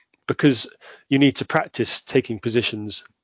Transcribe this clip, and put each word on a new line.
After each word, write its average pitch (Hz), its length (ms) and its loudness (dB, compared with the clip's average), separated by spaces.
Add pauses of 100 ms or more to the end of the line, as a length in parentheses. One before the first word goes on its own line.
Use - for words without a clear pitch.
(260)
because - 480 0 (340)
you 135 120 2
need 139 160 4
to 120 100 -4
practice - 560 -2
taking 117 380 -2
positions. 110 640 -4 (200)